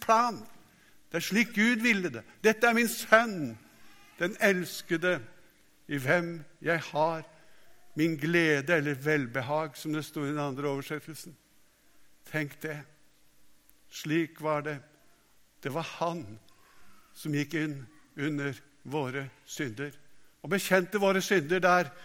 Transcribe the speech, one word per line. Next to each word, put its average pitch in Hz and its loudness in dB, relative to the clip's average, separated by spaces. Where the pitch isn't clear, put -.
plan. 226 2
Det 165 -2
er - -4
slik 220 2
Gud 220 2
ville 196 2
det. 113 -8
"Dette 220 4
er 233 6
min 233 4
sønn, 196 2
den 180 -2
elskede, 180 2
i 143 -2
hvem 170 0
jeg 160 0
har 156 -2
min 160 2
glede", 160 2
eller 143 0
velbehag, 143 -2
som 156 -8
det 151 -4
sto 151 -6
i 143 -2
den 151 -4
andre 143 -4
oversettelsen. 143 -10
Tenk 151 -4
det. 151 -8
Slik 160 -2
var 151 -2
det. 147 -6
Det 131 -4
var 160 -4
han 165 -4
som 151 -4
gikk 147 -2
inn 151 -4
under 143 -2
våre 135 -4
synder, 139 -6
og 147 -10
bekjente 185 2
våre 190 4
synder 180 2
der, 180 4